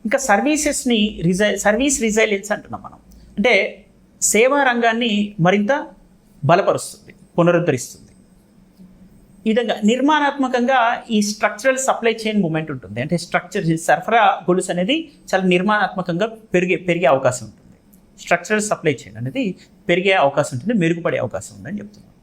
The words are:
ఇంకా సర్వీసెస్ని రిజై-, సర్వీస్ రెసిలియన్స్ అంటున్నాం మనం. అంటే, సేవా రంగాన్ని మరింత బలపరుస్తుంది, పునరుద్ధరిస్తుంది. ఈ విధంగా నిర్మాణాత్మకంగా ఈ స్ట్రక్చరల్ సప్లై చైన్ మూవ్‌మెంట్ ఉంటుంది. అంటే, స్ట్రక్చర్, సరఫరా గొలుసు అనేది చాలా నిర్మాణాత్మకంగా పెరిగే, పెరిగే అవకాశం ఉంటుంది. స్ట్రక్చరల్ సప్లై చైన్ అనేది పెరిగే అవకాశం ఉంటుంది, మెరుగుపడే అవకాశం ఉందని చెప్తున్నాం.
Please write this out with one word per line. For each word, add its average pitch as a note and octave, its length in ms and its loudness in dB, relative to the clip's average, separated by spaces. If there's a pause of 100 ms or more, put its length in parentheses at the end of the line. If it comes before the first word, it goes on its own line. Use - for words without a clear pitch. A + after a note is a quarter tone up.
ఇంకా A#3 140 0
సర్వీసెస్ని A#3+ 1040 0
రిజై-, F#3+ 340 0
సర్వీస్ A3+ 460 0
రెసిలియన్స్ G#3 500 0
అంటున్నాం A2+ 300 -8
మనం. - 160 -20 (380)
అంటే, G#3 480 0 (380)
సేవా C4 400 2
రంగాన్ని A#3 760 0
మరింత G#3 460 2 (580)
బలపరుస్తుంది, - 720 2 (240)
పునరుద్ధరిస్తుంది. E3+ 680 0 (1400)
ఈ A3 40 2
విధంగా A3 340 0
నిర్మాణాత్మకంగా C4 1300 2
ఈ G#3+ 120 2
స్ట్రక్చరల్ G#3+ 560 -2
సప్లై A3+ 380 0 (100)
చైన్ G#3+ 160 0
మూవ్‌మెంట్ D#3+ 280 -4
ఉంటుంది. A2+ 300 -10
అంటే, D#3+ 160 -2
స్ట్రక్చర్, E3 640 -2
సరఫరా F3+ 400 2
గొలుసు F#3 540 2
అనేది A#3 380 -2 (240)
చాలా F#3 100 0
నిర్మాణాత్మకంగా F#3 800 0
పెరిగే, F3+ 500 -2
పెరిగే F3 280 -2
అవకాశం C3 420 2
ఉంటుంది. - 300 -20 (440)
స్ట్రక్చరల్ G3 400 -2
సప్లై E3+ 320 -2
చైన్ G2 240 -12
అనేది F3 380 -4 (340)
పెరిగే F#3 240 2
అవకాశం D3 400 0
ఉంటుంది, E3+ 220 -4
మెరుగుపడే E3 440 0
అవకాశం G#2+ 380 -8
ఉందని C#3 220 -12
చెప్తున్నాం. - 340 -18 (100)